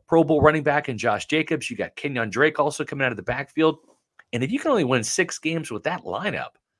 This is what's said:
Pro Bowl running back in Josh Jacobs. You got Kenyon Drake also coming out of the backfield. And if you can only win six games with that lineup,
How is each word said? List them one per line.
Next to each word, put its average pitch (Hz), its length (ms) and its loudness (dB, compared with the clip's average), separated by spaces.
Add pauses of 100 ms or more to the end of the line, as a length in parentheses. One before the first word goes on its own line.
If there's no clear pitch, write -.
Pro 165 160 6
Bowl 147 180 2
running 151 220 6
back 147 260 0
in 113 100 -6
Josh 110 260 0
Jacobs. 151 460 -2
You 107 60 -10
got - 180 -6
Kenyon 123 340 -4
Drake 147 300 2
also 147 260 -2
coming 139 200 -4
out 123 60 0
of 110 60 -6
the 90 60 -10
backfield. 156 560 0 (540)
And 120 100 -2
if 151 80 -2
you 269 80 -2
can 320 100 -2
only 214 140 4
win 123 200 2
six - 360 -2
games 160 320 -6
with 104 120 -8
that 170 200 -4
lineup, 113 480 -6 (280)